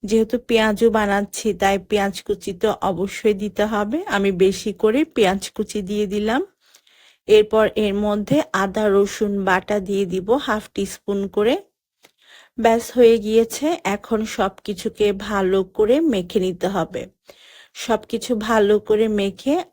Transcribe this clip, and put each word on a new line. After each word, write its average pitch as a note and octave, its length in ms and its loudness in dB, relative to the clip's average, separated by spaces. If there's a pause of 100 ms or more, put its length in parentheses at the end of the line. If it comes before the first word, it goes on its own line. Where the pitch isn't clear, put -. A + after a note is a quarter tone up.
যেহেতু A3 340 0 (120)
পেঁয়াজু A3 420 2
বানাচ্ছি, G3+ 640 -2
তাই G3 220 0 (120)
পেঁয়াজ G3 280 0 (100)
কুচি G3+ 260 -6 (100)
তো A3 60 2 (140)
অবশ্যই G3 600 -2
দিতে G#3 300 -2
হবে। G#3 340 -2
আমি G3 240 0 (140)
বেশি F#3+ 280 0
করে A3 280 2 (140)
পেঁয়াজ G3 280 2 (120)
কুচি G#3 280 -6
দিয়ে G#3 240 -4
দিলাম। G#3 360 -2 (880)
এরপর G#3+ 360 6 (120)
এর G#3 180 0
মধ্যে G#3 440 0 (140)
আদা G3 360 -2
রসুন G3+ 440 0 (120)
বাটা F#3+ 360 0
দিয়ে G3 260 -2
দিব F#3 300 -6
হাফ A3 280 -4 (100)
টিস্পুন G3+ 440 -6 (100)
করে। G#3+ 260 0 (1040)
ব্যাস, A3+ 260 4 (120)
হয়ে A#3 220 8
গিয়েছে। A3 480 0 (180)
এখন G#3 400 -2
সব G3+ 280 -2 (120)
কিছুকে G#3 420 -4 (220)
ভালো G3 300 0 (180)
করে A3 240 4
মেখে G#3+ 400 0
নিতে F3+ 280 -2
হবে। F3 340 -4 (720)
সব A3 260 -4 (100)
কিছু A3+ 220 -4 (160)
ভালো G#3+ 300 4
করে G#3+ 300 0
মেখে G3+ 480 -2 (160)